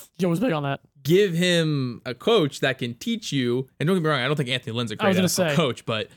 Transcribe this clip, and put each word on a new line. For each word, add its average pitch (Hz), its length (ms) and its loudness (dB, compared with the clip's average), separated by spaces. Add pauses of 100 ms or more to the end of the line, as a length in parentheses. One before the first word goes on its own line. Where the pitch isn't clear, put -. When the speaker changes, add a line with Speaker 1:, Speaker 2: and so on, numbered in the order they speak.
(200)
Speaker 1:
Joe 180 100 2
was 170 100 0
big 220 120 0
on 151 120 -2
that. 139 180 -4 (200)
Speaker 2:
give 180 320 4
him 160 720 0
a 127 80 -6
coach 196 460 2
that 131 180 0
can 120 180 -6
teach - 360 -6
you. 131 360 0 (120)
And 143 80 -2
don't 190 80 2
get 170 80 0
me 156 60 0
wrong, 143 120 0
I 123 60 0
don't 147 80 0
think 135 140 -2
Anthony 123 260 -4
Lynn's 117 160 -2
a - 80 -8
Speaker 1:
I 208 80 2
was 190 100 4
Speaker 2:
great 185 40 4
Speaker 1:
gonna - 0 -
Speaker 2:
N 185 40 4
F 175 140 0
L 170 100 2
Speaker 1:
say, 143 60 0
Speaker 2:
coach, 143 300 0
but, 110 320 -4